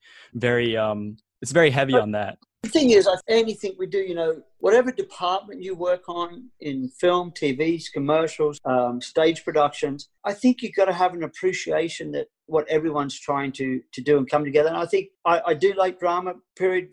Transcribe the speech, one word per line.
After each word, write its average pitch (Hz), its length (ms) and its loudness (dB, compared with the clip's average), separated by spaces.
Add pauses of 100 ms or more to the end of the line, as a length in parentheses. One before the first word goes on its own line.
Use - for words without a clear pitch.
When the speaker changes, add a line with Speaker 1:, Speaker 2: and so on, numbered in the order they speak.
(340)
Speaker 1:
very, 120 420 0
um, 107 420 -4 (240)
it's 123 100 -8
very 160 180 6
heavy 135 240 2
Speaker 2:
But 123 80 6
Speaker 1:
on 107 100 -4
that? 104 280 -6 (260)
Speaker 2:
the 220 60 -6
thing 285 180 4
is, 196 180 6
I, 185 80 4 (140)
anything 220 480 0
we 185 80 -4
do, 185 140 -4
you 180 160 -4
know, 160 260 -2 (160)
whatever 240 340 4
department 190 680 -6
you 185 140 -8
work 180 340 -4
on 175 400 -8 (100)
in 135 300 -6
film, 175 420 0
T 147 220 -2
Vs, 160 360 -2
commercials, 151 760 -2
um, 123 360 0
stage 160 440 0
productions, 147 640 -2 (140)
I 202 100 -4
think 247 280 2
you 220 120 -8
gotta 190 200 2
have 180 200 2
an 170 100 -6
appreciation 165 880 -4
that 143 140 -4 (200)
what 156 200 0
everyone's 151 520 -2
trying 139 340 -4
to, 131 280 -4 (120)
to 131 80 -10
do 147 160 4
and 131 120 0
come 151 140 2
together. 147 260 4
And 165 80 -2
I 170 100 -2
think 190 220 -2 (160)
I, 170 220 4
I 170 60 2
do 185 200 2
like 185 260 0
drama 180 340 -2 (240)
period 180 360 0